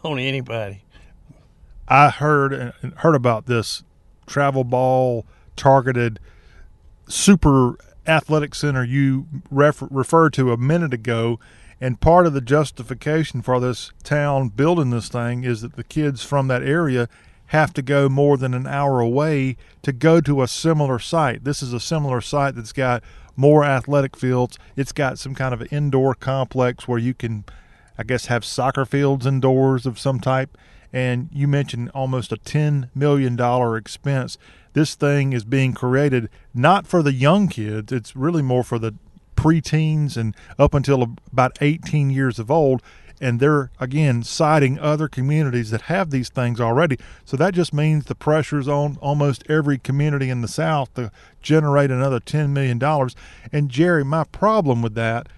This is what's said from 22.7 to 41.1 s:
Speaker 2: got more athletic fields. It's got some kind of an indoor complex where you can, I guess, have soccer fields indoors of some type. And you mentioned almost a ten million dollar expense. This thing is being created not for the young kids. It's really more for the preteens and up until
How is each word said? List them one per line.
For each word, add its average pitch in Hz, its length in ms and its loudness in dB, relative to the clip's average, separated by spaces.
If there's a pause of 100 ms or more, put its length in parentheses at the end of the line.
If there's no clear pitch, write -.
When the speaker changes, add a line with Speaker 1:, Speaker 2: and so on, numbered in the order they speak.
Speaker 2:
got 127 300 -2 (320)
more 147 280 6
athletic 139 540 0
fields. 127 400 -2 (180)
It's 139 160 -4
got 135 280 -4
some 135 160 -10
kind 131 180 -4
of 113 80 -6
an 123 60 -12
indoor 135 480 0
complex 131 720 -2
where 120 120 -2
you 123 140 -2
can, 110 320 -8 (520)
I 107 60 -8
guess, 123 220 -4
have 120 180 -2
soccer 135 400 -2
fields 139 420 0
indoors 131 600 2
of 127 140 -6
some 135 200 -2
type. 131 380 -2 (340)
And 127 400 -4
you 143 160 -2
mentioned 135 460 -2
almost 131 380 -4
a - 60 -6
ten 147 580 -2
million 139 400 2
dollar 120 420 0
expense. 127 600 -6 (360)
This 151 220 0
thing 143 380 0
is 117 100 -2
being 131 300 0
created 127 560 0 (240)
not 165 340 2
for 175 160 2
the 143 100 2
young 160 340 4
kids. 107 440 -6
It's 123 240 -6
really 151 260 -2
more 127 220 0
for 117 160 -4
the 110 160 -6 (400)
preteens 156 840 0
and 110 180 -4 (220)
up 143 160 6
until 131 420 0 (160)